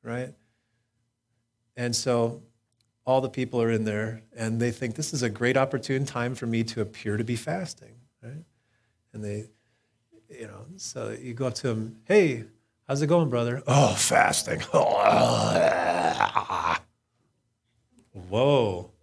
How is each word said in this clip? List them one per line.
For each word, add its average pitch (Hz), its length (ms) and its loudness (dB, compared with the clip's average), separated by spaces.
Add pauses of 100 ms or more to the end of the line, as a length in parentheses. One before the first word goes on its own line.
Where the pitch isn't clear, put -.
right? 123 300 -8 (1400)
And 120 200 -2
so 117 460 0 (640)
all 131 140 4
the 131 80 -4
people 127 320 -4
are 113 100 2
in 110 140 0
there, 110 380 -4 (120)
and 113 240 -4
they 120 120 0
think, 113 240 -6
"This - 180 -6
is 127 100 -4
a 120 60 0
great 120 300 0
opportune 135 480 -2
time 123 280 -4
for 120 120 -8
me 113 180 0
to 113 160 -8
appear 107 380 -4
to 113 60 -2
be 117 120 -4
fasting," 123 640 -10 (220)
right? 139 240 -16 (680)
And 107 100 -12
they, 104 280 -8 (800)
you 120 160 -16
know, 101 180 -16 (140)
so 117 320 -10
you 120 240 -10
go 131 120 -4
up 120 100 -2
to - 120 -4
them, 110 360 -4
"Hey, 156 400 4 (440)
how's 143 140 0
it 151 60 0
going, 131 200 6
brother?" 120 380 -2
"Oh, 131 280 4
fasting." - 680 2
<laughs> - 100 -10 (3500)
Whoa. 110 600 2 (120)